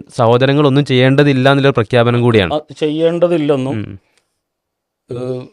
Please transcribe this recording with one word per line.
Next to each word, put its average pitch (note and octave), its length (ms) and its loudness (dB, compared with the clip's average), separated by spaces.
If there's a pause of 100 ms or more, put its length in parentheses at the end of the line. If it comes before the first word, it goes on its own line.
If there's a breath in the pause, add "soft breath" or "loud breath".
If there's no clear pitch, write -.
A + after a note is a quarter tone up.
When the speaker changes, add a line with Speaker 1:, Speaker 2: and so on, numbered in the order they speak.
(180)
Speaker 1:
സഹോദരങ്ങൾ C3 520 2
ഒന്നും C#3 200 2
ചെയ്യേണ്ടതില്ല C3 600 2
എന്നുള്ളൊരു C#3 260 2
പ്രഖ്യാപനം A#2+ 480 0
കൂടിയാണ്. G#2+ 280 2
Speaker 2:
ആ, D3+ 280 -8
ചെയ്യേണ്ടതില്ലെന്നും, D#3 1000 -2
Speaker 1:
ഉം. G2+ 180 -14 (1120)
Speaker 2:
ഏഹ്, B2+ 320 -8 (100)